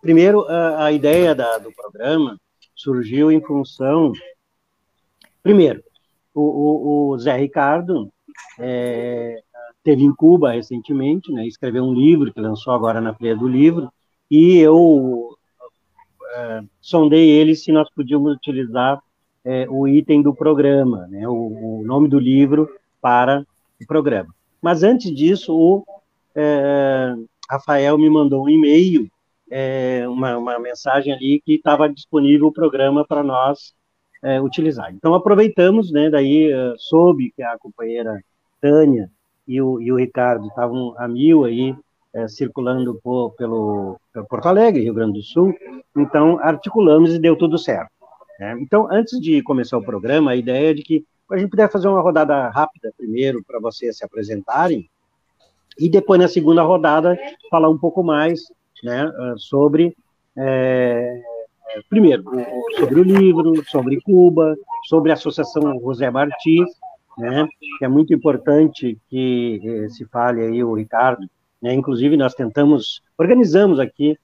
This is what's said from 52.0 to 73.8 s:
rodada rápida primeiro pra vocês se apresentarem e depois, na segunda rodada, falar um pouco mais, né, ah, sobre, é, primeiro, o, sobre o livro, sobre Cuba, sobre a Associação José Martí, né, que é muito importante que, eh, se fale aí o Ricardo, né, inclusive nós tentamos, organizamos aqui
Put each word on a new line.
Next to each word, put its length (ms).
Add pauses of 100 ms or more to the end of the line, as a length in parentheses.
rodada 480
rápida 480
primeiro 480
pra 140
vocês 380
se 80
apresentarem 840 (880)
e 120
depois, 300
na 80
segunda 360
rodada, 540 (340)
falar 180
um 80
pouco 260
mais, 380 (420)
né, 320
ah, 220
sobre, 580 (400)
é, 840 (680)
primeiro, 380
o, 520
sobre 200
o 40
livro, 600
sobre 360
Cuba, 540 (320)
sobre 240
a 20
Associação 680
José 320
Martí, 480 (580)
né, 300 (320)
que 60
é 20
muito 260
importante 840 (100)
que, 540
eh, 260
se 160
fale 360
aí 220
o 100
Ricardo, 520 (360)
né, 120
inclusive 440
nós 160
tentamos, 680 (160)
organizamos 640
aqui 440